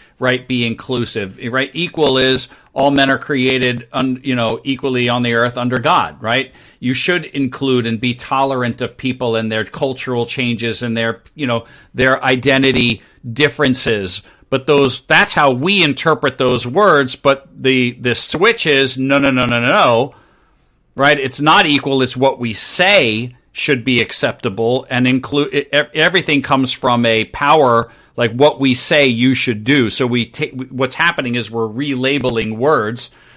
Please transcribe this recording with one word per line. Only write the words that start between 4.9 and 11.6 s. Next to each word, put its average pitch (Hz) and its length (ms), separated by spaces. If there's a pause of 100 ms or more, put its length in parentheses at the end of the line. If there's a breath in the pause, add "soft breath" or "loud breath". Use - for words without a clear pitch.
on 120 140
the 117 100
earth 120 240
under 123 220
God, 117 420
right? 127 320 (260 soft breath)
You 123 140
should 165 320
include 131 640
and 113 120
be 120 140
tolerant 127 680
of - 160
people 127 380
and 110 160
their 110 140
cultural 127 640
changes 117 560
and 117 120
their, 113 280 (100)
you 139 140
know, 117 180 (300 loud breath)